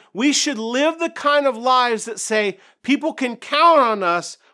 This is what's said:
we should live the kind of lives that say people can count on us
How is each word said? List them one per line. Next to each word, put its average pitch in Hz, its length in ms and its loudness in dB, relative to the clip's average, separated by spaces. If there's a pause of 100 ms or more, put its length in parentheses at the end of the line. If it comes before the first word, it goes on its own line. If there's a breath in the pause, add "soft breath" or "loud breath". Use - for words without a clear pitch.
(140)
we 254 180 0
should 277 260 -2
live 262 400 -2
the 330 120 -4
kind 294 360 0
of 254 120 -2
lives 247 480 0
that 226 140 -10
say 208 400 -2 (220 soft breath)
people 285 320 -2
can 240 220 -6
count 311 460 4
on 220 220 0
us 170 340 -2 (160 soft breath)